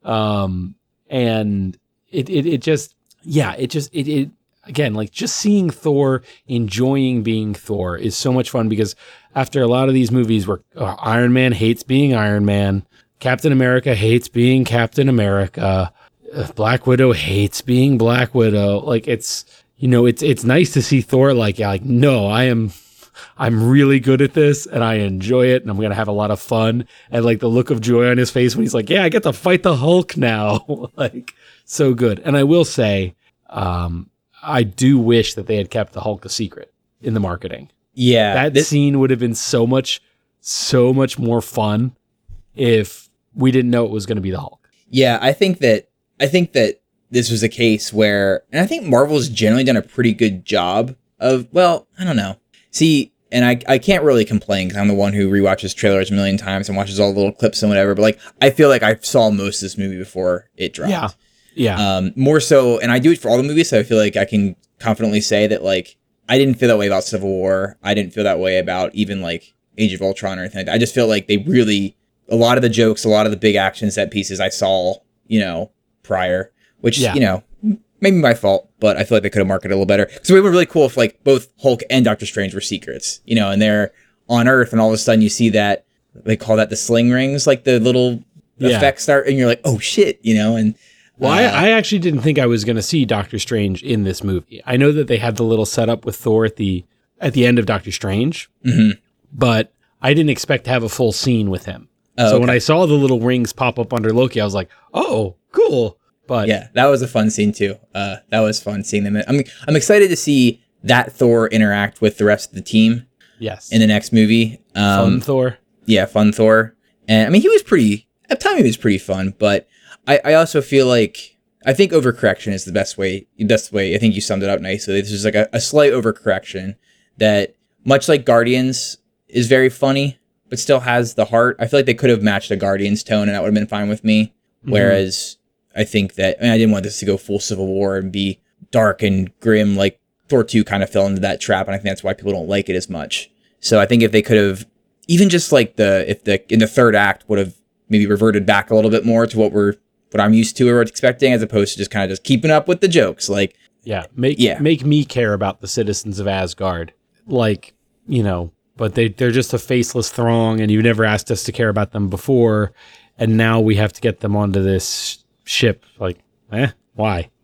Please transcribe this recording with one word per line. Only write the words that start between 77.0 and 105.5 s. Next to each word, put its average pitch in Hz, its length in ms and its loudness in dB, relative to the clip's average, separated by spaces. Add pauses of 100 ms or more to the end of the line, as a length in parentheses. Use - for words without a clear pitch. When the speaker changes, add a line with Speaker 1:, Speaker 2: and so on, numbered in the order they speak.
Speaker 2:
you 143 60 0
know, 98 220 0 (220)
m-, 214 140 -2 (240)
maybe 196 160 4
my 127 160 4
fault, 98 340 -2 (100)
but 104 200 0
I 101 60 -2
feel 113 120 0
like 98 60 4
they 98 80 -2
could - 80 -2
have 95 100 2
marketed 95 220 -4
it 98 40 0
a - 40 0
little 98 80 0
better. 101 180 2
'Cause - 240 -10
it 185 60 6
would 190 80 8
be 202 80 2
really 175 160 4
cool 156 180 2
if, 131 140 -2
like, 117 260 -2
both 135 240 2 (140)
Hulk 123 260 0
and 127 160 2
Doctor 107 220 -2
Strange 98 280 -6
were 98 60 -6
secrets, - 640 -10
you 113 100 -2
know, 101 160 0
and 101 120 2
they're 104 300 2 (360)
on 120 180 2
Earth, 127 260 4
and 113 100 2
all 110 60 4
of 110 60 2
a 110 40 -2
sudden 113 240 4
you 104 80 2
see 117 180 2
that, 104 380 0 (400)
they 110 100 0
call 110 200 0
that 110 120 2
the 107 80 -8
sling 117 340 2
rings, 135 360 0
like, 131 180 2
the 123 160 2
little 123 420 0 (360)
Speaker 1:
Yeah. 127 180 2
Speaker 2:
effects 135 280 0
start, 139 220 2
and 135 120 0
you're 123 100 4
like, 117 160 0
"Oh, 123 140 0
shit," - 440 0
you 113 120 2
know, 107 220 2
and, 107 180 0 (440)
Speaker 1:
Well, 131 140 0
I, 202 120 4
Speaker 2:
uh, 233 80 2
Speaker 1:
I 196 180 2
actually 208 300 0
didn't 160 200 0
think 147 180 0
I 135 80 2
was 117 180 0
gonna 113 180 -2
see 147 240 0
Doctor 101 320 -4
Strange 101 440 -4
in 110 220 -2
this 95 180 -4
movie. 95 440 -6
I 127 100 -2
know 143 160 4
that 147 140 0
they 120 100 0
had 110 200 -2
the 117 80 -2
little 110 220 0
setup 113 380 -2
with 104 120 -8
Thor 113 280 0
at 107 120 -4
the, 95 280 -4 (360)
at 143 120 -2
the 120 140 2
end 123 120 4
of 110 80 0
Doctor 104 260 -4
Strange, 107 580 -4 (160)
Speaker 2:
Mm-hmm. 110 320 2 (340)
Speaker 1:
but 120 400 0 (300)
I 131 100 2
didn't 151 180 2
expect 131 340 -4
to - 60 -8
have 127 120 0
a 113 80 -4
full 117 220 -2
scene 113 380 -2
with 92 140 -6
him. - 240 -16 (300)
Speaker 2:
Oh, - 140 4
Speaker 1:
So 123 80 4
when 123 100 2
Speaker 2:
okay. 123 60 2
Speaker 1:
I - 20 2
saw 160 260 2
the 151 100 2
little 131 260 2
rings 123 340 0
pop 123 240 -4
up 117 160 -6
under 110 180 -2
Loki, 120 280 0
I 104 40 0
was 98 100 -4
like, 95 140 -6 (240)
"Oh, 110 440 -4 (160)